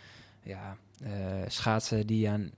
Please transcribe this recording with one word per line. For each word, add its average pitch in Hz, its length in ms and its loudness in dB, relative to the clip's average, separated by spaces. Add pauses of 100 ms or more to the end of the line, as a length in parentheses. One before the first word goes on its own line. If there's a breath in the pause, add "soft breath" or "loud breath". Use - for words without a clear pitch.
(420 loud breath)
ja, 98 360 -10 (260)
eh, 117 80 -6 (360)
schaatsen 110 600 2
die 110 120 4
je 107 100 4
aan 104 280 0